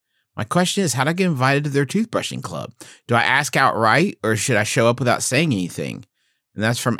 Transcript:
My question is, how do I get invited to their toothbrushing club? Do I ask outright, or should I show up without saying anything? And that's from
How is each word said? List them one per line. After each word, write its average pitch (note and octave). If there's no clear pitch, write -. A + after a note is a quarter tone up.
My G#2+
question F3+
is, D3
how C3
do D3
I -
get F#3
invited C#3
to D3+
their C#3
toothbrushing -
club? -
Do A2+
I A#2
ask C#3
outright, B2
or A2
should G#2+
I G#2
show A#2
up A#2+
without A#2+
saying D3
anything? D2+
And G2
that's A#2+
from A#2